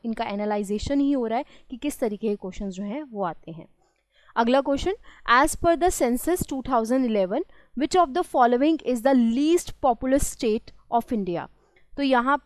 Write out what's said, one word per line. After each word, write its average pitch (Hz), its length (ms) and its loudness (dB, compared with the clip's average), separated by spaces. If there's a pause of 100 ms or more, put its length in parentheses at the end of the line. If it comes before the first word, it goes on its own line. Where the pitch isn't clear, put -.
इनका 226 200 -6
एनालाइजेशन 208 760 -2
ही 277 120 2
हो 247 140 0
रहा 220 120 -2
है 285 60 -4 (260)
कि 262 60 -14
किस 294 240 -6
तरीके 214 280 -4
के 208 80 -2
क्वेश्चंस 190 380 -10
जो 185 80 -10
हैं 214 200 -8
वो 226 220 -10
आते 165 260 -8
हैं। 160 160 -16 (720)
अगला 240 240 4
क्वेश्चन, 285 340 0 (380)
as 277 240 4
per 339 200 2
the 339 160 2
census 277 560 -2
two 269 180 -6
thousand 247 400 0
eleven, 214 380 0 (320)
which 302 200 0
of 330 160 4
the 339 140 0
following 262 500 4 (100)
is 240 160 -2
the 269 120 4
least 262 580 2 (120)
populous 262 440 2
state 226 440 -4 (220)
of 233 180 -2
India? 175 340 -4 (460)
तो 285 100 -6
यहाँ 262 440 2